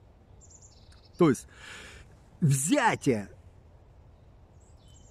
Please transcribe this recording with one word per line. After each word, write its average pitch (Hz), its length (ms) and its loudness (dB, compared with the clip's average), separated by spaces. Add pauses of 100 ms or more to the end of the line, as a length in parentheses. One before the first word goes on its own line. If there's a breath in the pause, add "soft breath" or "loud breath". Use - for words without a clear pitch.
(1200)
То 170 100 4
есть - 180 -2 (920 loud breath)
взятие, 143 880 0 (1800)